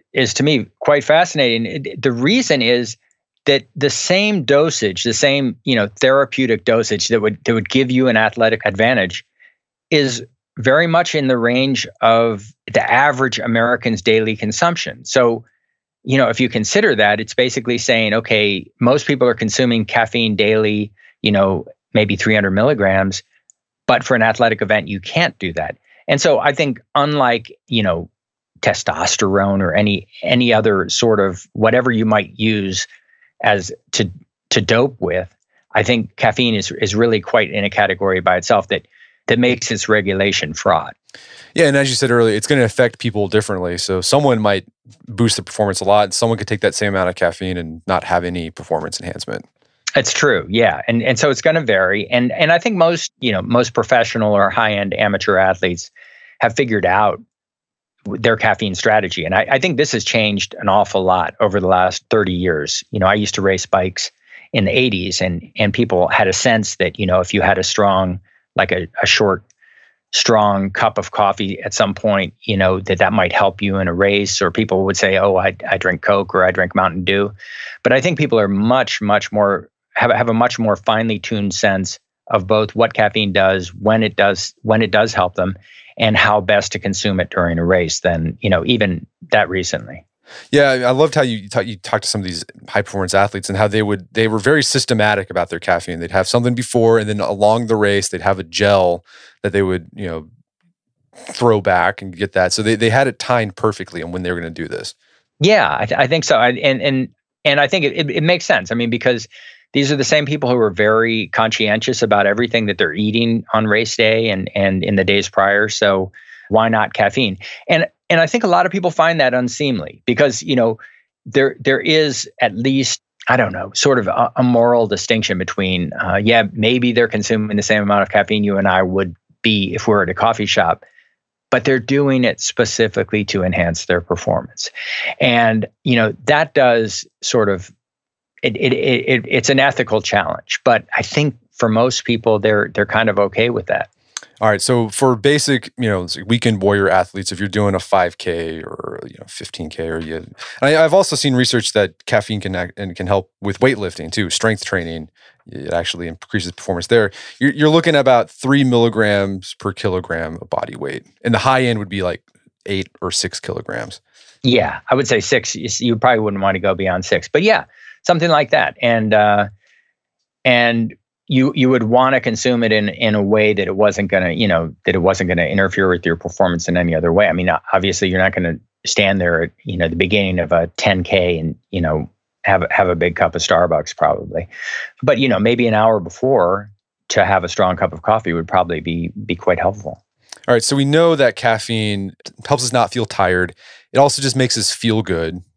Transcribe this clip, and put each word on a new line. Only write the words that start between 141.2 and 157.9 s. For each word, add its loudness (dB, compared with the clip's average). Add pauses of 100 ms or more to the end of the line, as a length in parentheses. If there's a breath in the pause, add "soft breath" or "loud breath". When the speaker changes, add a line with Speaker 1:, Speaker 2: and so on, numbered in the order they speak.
Speaker 1:
for 0
most 0
people, 0
they're, 0
they're 0
kind 0
of 0
okay 0
with -6
that. -4 (480 loud breath)
Speaker 2:
All 2
right. 2
So 0
for 2
basic, 0
you -2
know, -2 (180)
weekend 0
warrior 4
athletes, 0
if -8
you're -4
doing 0
a -2
five 0
K -6
or, -12
you -18
know, -20
fifteen -12
K -8
or -6
you, -8
and -14 (280 loud breath)
I, 4
I've 6
also 2
seen 0
research 0
that 0
caffeine -2
can -6
act, -6
and -10
can -6
help -2
with -6
weightlifting -2
too, -2
strength -2
training. -6 (360 soft breath)
It -12
actually -4
increases -6
performance -6
there. 2 (280 loud breath)
You're, 2
you're 2
looking 4